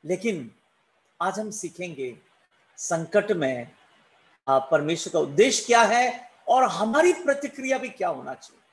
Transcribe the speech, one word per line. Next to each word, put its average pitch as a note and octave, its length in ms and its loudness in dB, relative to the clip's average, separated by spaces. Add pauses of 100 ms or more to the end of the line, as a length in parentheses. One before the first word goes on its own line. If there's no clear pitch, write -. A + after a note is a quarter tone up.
लेकिन F3+ 500 -6 (680)
आज F#3+ 180 -4
हम G#3+ 100 -8
सीखेंगे D3+ 680 -10 (580)
संकट F#3 560 -2
में, C3 400 -2 (760)
आ, C3+ 100 4
परमेश्वर D#3 540 0
का E3+ 60 2
उद्देश्य D3+ 460 2
क्या A#3 180 6
है A#3 480 0 (180)
और B3+ 160 6
हमारी A#3 480 2
प्रतिक्रिया C4+ 680 -2
भी A#3+ 100 -8
क्या F#3 200 -4
होना C3 260 -8
चाहिए। - 280 -20 (100)